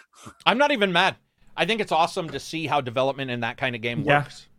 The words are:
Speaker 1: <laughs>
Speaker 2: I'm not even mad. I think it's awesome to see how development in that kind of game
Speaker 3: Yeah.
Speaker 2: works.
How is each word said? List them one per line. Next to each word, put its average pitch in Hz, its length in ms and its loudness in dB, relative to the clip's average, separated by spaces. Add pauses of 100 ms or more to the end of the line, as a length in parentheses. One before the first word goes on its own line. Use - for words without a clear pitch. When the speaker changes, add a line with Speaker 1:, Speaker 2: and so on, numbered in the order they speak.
(100)
Speaker 1:
<laughs> - 360 -8
Speaker 2:
I'm 196 120 4
not 294 140 6
even 202 200 2
mad. 175 240 2 (400)
I 170 100 0
think 214 140 -2
it's - 120 -2
awesome 170 380 0
to 139 100 -8
see 160 260 -8
how 143 140 2
development 131 500 -2
in 120 100 -4
that 117 160 -4
kind 127 180 -4
of 113 80 -8
game 120 200 -4
Speaker 3:
Yeah. 143 180 4
Speaker 2:
works. - 280 -12 (100)